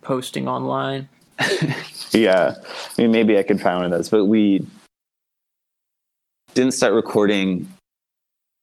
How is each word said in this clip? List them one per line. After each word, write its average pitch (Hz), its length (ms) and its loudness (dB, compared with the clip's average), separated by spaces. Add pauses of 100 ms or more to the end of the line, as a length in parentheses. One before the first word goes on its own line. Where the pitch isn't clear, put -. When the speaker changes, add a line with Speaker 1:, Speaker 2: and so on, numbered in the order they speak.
Speaker 1:
posting 131 460 -6
online. 135 600 -6 (300)
Speaker 2:
<laughs> - 100 -2 (640)
Yeah. 92 440 2 (420)
I - 40 2
mean, 117 100 4
maybe 110 260 4
I 98 60 2
could 101 160 0
find 90 160 0
one 90 80 -2
of 90 80 -2
those, 85 160 -2
but 107 160 2
we 104 420 2 (1900)
didn't 127 200 2
start 110 180 2
recording 101 760 2 (960)